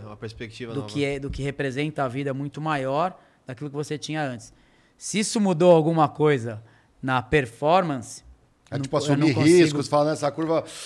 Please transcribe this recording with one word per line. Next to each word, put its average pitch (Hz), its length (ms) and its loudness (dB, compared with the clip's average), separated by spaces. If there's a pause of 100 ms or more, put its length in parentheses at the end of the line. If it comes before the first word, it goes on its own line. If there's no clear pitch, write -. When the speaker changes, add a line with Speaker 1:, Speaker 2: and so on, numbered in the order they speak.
Speaker 1:
Uma 107 100 -16
perspectiva 113 560 -12
Speaker 2:
do 110 80 -6
Speaker 1:
nova. 104 100 -10
Speaker 2:
que 143 140 -2
é, 139 140 -4
do 139 100 -8
que 135 140 -8
representa 143 600 -4
a 135 40 -2
vida 135 260 -6
muito 139 260 -8
maior 151 560 -2 (300)
daquilo 135 240 -12
que 135 60 -12
você 151 220 -6
tinha 151 260 -6
antes. 123 280 -8 (460)
Se - 220 -6
isso 220 200 -2
mudou 180 320 6
alguma 160 380 4
coisa 120 540 -2 (380)
na 131 200 0
performance, 147 1000 0 (480)
Speaker 3:
É 139 40 -4
Speaker 2:
não 139 80 -4
Speaker 3:
tipo 143 140 -2
Speaker 2:
co-, 147 80 0
eu 151 40 0
não 147 180 4
Speaker 3:
assumir 143 80 4
Speaker 2:
consigo 156 280 6
Speaker 3:
riscos, 147 240 0
falar 147 240 2
nessa 147 200 -2
curva, 160 320 -2 (220)